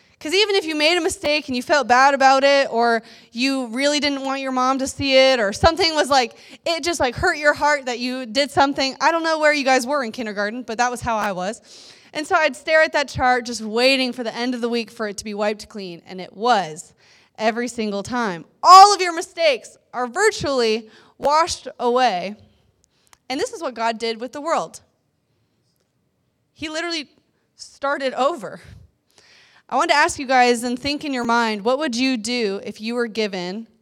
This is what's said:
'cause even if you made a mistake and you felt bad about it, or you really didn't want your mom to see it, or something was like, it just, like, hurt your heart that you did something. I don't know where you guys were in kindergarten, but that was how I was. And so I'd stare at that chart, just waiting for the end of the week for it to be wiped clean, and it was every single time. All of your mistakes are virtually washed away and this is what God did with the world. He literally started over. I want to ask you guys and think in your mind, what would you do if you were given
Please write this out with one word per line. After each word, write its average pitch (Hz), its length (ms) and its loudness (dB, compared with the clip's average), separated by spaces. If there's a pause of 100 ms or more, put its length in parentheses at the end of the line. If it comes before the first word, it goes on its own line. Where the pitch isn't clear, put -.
(180)
'cause 302 140 -8
even 403 240 2
if 370 80 0
you 320 100 -6
made 302 220 2
a 339 60 0
mistake 302 460 -2
and 262 60 -4
you 247 80 -4
felt 294 240 0
bad 262 280 6
about 269 280 4
it, 277 300 4
or 233 300 2 (300)
you 262 340 -2
really 277 340 0
didn't 277 240 -2
want 269 160 -4
your 269 100 -6
mom 254 280 0
to 262 100 -4
see 269 260 -2
it, 262 240 6
or 208 140 0
something 330 420 2
was 294 140 0
like, 254 300 2 (260)
it 330 180 -2
just, 330 180 -2
like, 254 140 -2
hurt 349 220 0
your 294 160 4
heart 294 320 0
that 240 140 -4
you 254 260 -6
did 262 260 -2
something. 277 480 0
I 311 140 2
don't 330 120 -2
know 320 140 0
where 302 140 4
you 294 100 0
guys 254 240 2
were 285 160 -2
in 226 80 -6
kindergarten, 214 520 -6
but 220 160 -8
that 247 120 2
was 240 120 -8
how 226 160 -2
I 208 140 -2
was. 185 280 -8 (540)
And 302 120 -6
so 381 80 0
I'd 311 220 2
stare 320 260 2
at 320 120 0
that 285 140 0
chart, 247 360 0
just 226 160 -10
waiting 247 540 0
for 247 100 -8
the 214 100 -6
end 247 200 -4
of 233 80 -8
the 233 80 -2
week 233 200 -4
for 220 160 -8
it 202 120 -10
to 208 60 -10
be 208 100 -8
wiped 208 340 -4
clean, 190 380 -14
and 185 120 -14
it - 160 -14
was 190 600 -2 (420)
every 226 320 -2
single 208 340 -6
time. 208 440 -6 (160)
All 381 320 12
of 370 80 -2
your 349 120 -2
mistakes 330 640 -2 (160)
are 247 140 -6
virtually 247 800 0 (300)
washed 302 500 0 (100)
away 220 580 0 (960)
and 262 80 -4
this 466 140 -4
is 359 100 -12
what 262 120 -6
God 226 220 -4
did 226 240 -6
with 247 120 -10
the 294 80 -12
world. 277 400 -4 (1700)
He 311 160 -12
literally 320 400 -8 (460)
started 277 580 -6
over. 254 480 -4 (1080)
I - 80 -4
want 330 140 2
to 294 60 2
ask 320 220 0
you 277 80 -10
guys 247 380 2
and 247 120 -6
think 285 280 -6
in 285 100 -6
your 240 100 -6
mind, 226 400 -2
what 262 140 0
would 294 160 -4
you 262 220 -2
do 214 480 -4
if 208 160 -14
you 226 160 -8
were 240 100 -2
given 202 600 -6 (140)